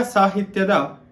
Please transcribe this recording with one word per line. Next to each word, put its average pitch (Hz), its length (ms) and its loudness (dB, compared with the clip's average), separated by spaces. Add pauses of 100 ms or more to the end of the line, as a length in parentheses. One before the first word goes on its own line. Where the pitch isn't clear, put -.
(120)
ಸಾಹಿತ್ಯದ 196 580 0 (420)